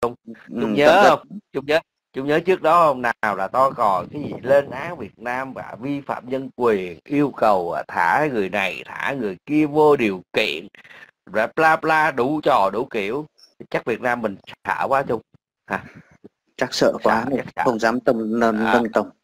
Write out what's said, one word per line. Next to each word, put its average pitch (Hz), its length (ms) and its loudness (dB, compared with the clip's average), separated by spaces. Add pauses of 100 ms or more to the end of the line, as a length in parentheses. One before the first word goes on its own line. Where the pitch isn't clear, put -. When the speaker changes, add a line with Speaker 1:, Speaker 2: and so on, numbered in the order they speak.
Speaker 1:
Trung, 120 140 -4 (120)
Speaker 2:
ừ, 113 80 -16 (140)
Speaker 1:
Trung 120 120 -6
Speaker 2:
rậm 113 140 0
Speaker 1:
nhớ 156 280 6
Speaker 2:
rật. 190 80 8
Speaker 1:
không? 156 280 -2 (140)
Trung 135 140 -6
nhớ, 151 140 2 (320)
Trung 135 140 -8
nhớ 151 140 2
trước 175 220 0
đó 165 240 6
hôm 131 160 0
nào 110 340 -2
là 95 120 -4
to 131 220 2
cò 101 420 0
cái 147 100 -10
gì - 100 -8 (100)
lên 139 280 2
án 151 280 -10
Việt 107 200 -14
Nam 127 340 -8
và - 280 -14
vi 143 200 -6
phạm 123 280 -8
nhân 131 280 -6
quyền, 95 480 0
yêu 143 320 0
cầu, 92 360 2
à, 71 160 -6
thả 101 380 0
người 110 220 -2
này, 92 380 -4
thả - 260 -8
người 107 240 -6 (100)
kia 151 200 2
vô 147 300 4
điều 101 260 0 (100)
kiện, 92 360 -2 (640)
rồi 110 140 0 (100)
bla 160 200 4
bla 156 340 0
đủ 139 300 -2
trò 117 320 2
đủ 113 180 -4
kiểu. 117 360 -4 (440)
Chắc - 140 -4
Việt 110 160 -4
Nam 120 220 -2
mình 101 140 -6 (280)
sợ 82 240 -4
quá 139 140 2
Trung. 117 180 -4 (460)
Hả? 95 180 -6 (720)
Speaker 2:
Chắc - 180 -4
sợ - 180 2 (100)
quá 110 220 2
Speaker 1:
Sợ, 131 60 -4
Speaker 2:
nên 135 80 -2
Speaker 1:
chắc - 180 -8
sợ. - 80 -4
Speaker 2:
không 117 140 0
dám 113 220 0
tâm, 113 400 -2
nâng, 110 260 0
Speaker 1:
À. 98 60 2
Speaker 2:
nâng 117 200 2
tầm. 104 180 0 (140)